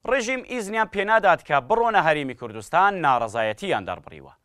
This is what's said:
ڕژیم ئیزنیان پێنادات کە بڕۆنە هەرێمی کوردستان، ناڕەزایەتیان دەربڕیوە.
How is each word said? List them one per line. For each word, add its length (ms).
ڕژیم 320
ئیزنیان 440
پێنادات 520
کە 100
بڕۆنە 400
هەرێمی 320
کوردستان، 520
ناڕەزایەتیان 840
دەربڕیوە. 460